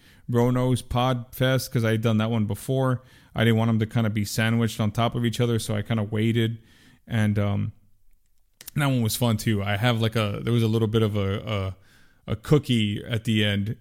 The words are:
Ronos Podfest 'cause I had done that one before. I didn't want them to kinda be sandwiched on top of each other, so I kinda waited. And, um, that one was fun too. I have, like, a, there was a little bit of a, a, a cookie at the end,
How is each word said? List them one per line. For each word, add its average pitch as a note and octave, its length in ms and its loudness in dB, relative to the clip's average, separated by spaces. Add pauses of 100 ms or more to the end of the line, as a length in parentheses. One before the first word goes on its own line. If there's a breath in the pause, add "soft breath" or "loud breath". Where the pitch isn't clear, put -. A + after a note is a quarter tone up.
(280 soft breath)
Ronos B2 540 2
Podfest B2+ 880 0
'cause A#2 140 0
I A2+ 60 2
had A2 100 0
done A2 180 2
that A2 120 0
one A2 160 0
before. B2+ 560 -2 (320 loud breath)
I A2+ 100 2
didn't A2+ 140 6
want A2+ 100 2
them A2 120 2
to G#2+ 60 0
kinda A2 240 0
be G#2+ 140 -2
sandwiched A2+ 560 0
on G#2 120 0
top A#2 220 0
of A#2+ 100 -2
each A2+ 160 -2
other, A#2 180 0
so A2 160 -6
I G#2 80 -4
kinda A2 220 -2
waited. A2+ 540 0 (480 soft breath)
And, G#2+ 320 0
um, G2+ 340 -2 (1040)
that D3 100 0
one B2+ 160 0
was G#2+ 140 -2
fun A#2 200 2
too. G#2+ 260 0
I G2+ 140 -2
have, A2+ 240 0
like, A2+ 160 0
a, G#2 260 -2
there A2+ 100 -2
was A#2 100 2
a A2+ 60 2
little A2 200 0
bit A2 140 2
of G#2+ 140 0
a, G2 580 -4 (520 soft breath)
a, B2 60 -4
a G#2+ 40 -4
cookie A2+ 680 0
at A2 200 -6
the G#2+ 200 2
end, G2+ 360 -2